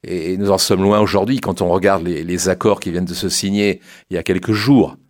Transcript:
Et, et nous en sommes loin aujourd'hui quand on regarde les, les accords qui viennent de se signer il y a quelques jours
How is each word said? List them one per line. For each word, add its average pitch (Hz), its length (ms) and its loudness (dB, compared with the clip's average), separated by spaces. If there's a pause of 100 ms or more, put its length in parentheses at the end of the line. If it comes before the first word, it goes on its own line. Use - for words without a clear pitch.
Et, 87 300 -6
et 95 40 -2
nous 98 140 -2
en 95 80 4
sommes 95 240 0
loin 104 160 4
aujourd'hui 104 400 0
quand 98 240 -4
on 90 60 0
regarde 92 360 2
les, 82 200 -4
les 87 240 -2
accords 95 320 0
qui 92 100 -6
viennent 90 140 -2
de 87 100 -8
se 92 140 -6
signer 98 520 -2 (300)
il 90 40 -8
y 87 40 -2
a 80 60 -6
quelques 92 280 0
jours 107 440 4 (120)